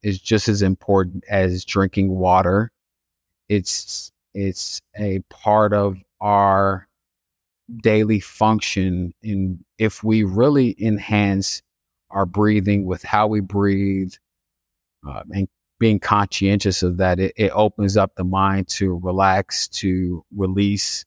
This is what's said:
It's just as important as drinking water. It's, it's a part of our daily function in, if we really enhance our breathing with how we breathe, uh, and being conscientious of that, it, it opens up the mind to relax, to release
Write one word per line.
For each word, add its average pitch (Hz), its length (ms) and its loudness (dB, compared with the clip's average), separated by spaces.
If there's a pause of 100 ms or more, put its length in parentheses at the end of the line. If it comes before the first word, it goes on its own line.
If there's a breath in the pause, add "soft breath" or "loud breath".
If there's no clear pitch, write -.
It's 101 160 -4
just - 280 0
as 101 140 0
important 95 640 0
as 95 380 0
drinking 98 460 0
water. 92 600 2 (800)
It's, - 640 -4 (240)
it's - 480 -6 (120)
a 98 260 -2 (100)
part 107 420 2
of 101 240 0 (240)
our 98 680 2 (960)
daily 107 380 2
function 95 1040 -2
in, 95 420 -4 (140)
if 110 240 -2
we 110 220 2
really 120 540 2
enhance 101 840 0 (480)
our 98 160 -2
breathing 101 580 2
with 90 160 -6
how 107 240 0
we 107 140 0
breathe, 98 760 0 (960)
uh, 58 220 -12
and 98 160 -2 (320)
being 110 200 4
conscientious 98 840 0
of 90 140 -2
that, 92 220 0
it, 95 160 -2
it 107 200 0
opens 104 420 2
up 98 180 2
the 92 80 -4
mind 95 440 0
to 92 320 -4
relax, 95 680 0
to 92 540 -2 (120)
release 101 720 -2